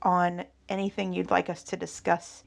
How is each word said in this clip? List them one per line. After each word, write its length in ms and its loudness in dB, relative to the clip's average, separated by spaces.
on 440 2
anything 420 -2
you'd 180 0
like 200 2
us 140 -6
to 120 -6
discuss 720 -2